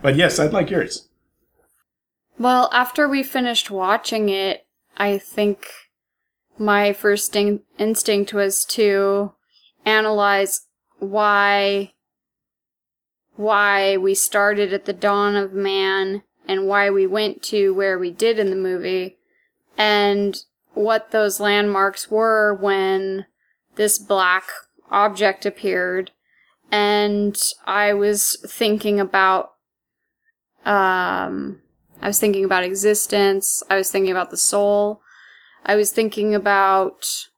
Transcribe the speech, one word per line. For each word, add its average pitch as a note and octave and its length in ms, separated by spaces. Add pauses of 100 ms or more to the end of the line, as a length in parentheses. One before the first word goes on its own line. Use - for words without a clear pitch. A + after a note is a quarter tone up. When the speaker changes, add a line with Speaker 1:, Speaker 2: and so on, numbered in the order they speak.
Speaker 1:
But C#3 140
yes, E3 240
I'd D3+ 140
like F#3 160
yours. - 380 (1300)
Speaker 2:
Well, B3 360
after B3+ 340
we C4+ 160
finished B3 480
watching G#3 580
it, G3 360 (320)
I G3+ 200
think G#3 500 (880)
my G#3 360
first G3+ 420
in-, G#3 260 (160)
instinct G#3 560
was G3 320
to G3 680 (520)
analyze G#3 800 (320)
why, G3+ 920 (1400)
why G3+ 600
we F#3+ 160
started G3+ 600
at G3+ 120
the G3+ 80
dawn G3+ 420
of G3 180
man F#3+ 720 (240)
and F#3+ 200
why G3+ 220
we G3 180
went G#3+ 360
to G3 300
where F#3+ 240
we F3+ 140
did A3 280
in G3 120
the F#3+ 40
movie, F#3 640 (600)
and G3+ 680 (300)
what A3 380
those G#3 280
landmarks G3+ 720
were G#3+ 420
when F#3+ 720 (500)
this G#3 220
black F#3 460 (480)
object G3+ 540
appeared. F#3 680 (600)
And G#3 720 (240)
I G#3 280
was G3+ 440 (100)
thinking G#3 520
about, F#3+ 520 (1120)
um, F#3 960 (400)
I - 60
was G3+ 120
thinking G3 260
about F#3 180
existence. G3 1080
I G3 80
was F#3+ 140
thinking F#3+ 200
about F3+ 180
the F3+ 80
soul. G#3 640 (640)
I G3+ 100
was G#3 160
thinking G#3+ 440
about G3 720 (320)